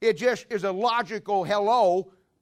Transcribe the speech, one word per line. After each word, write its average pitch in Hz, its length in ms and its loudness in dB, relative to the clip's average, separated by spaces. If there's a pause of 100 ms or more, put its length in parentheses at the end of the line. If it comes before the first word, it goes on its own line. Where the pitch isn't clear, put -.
It 220 160 2
just 226 320 -2
is 202 160 -4
a 196 80 0
logical 202 720 -2
hello. 202 680 2 (320)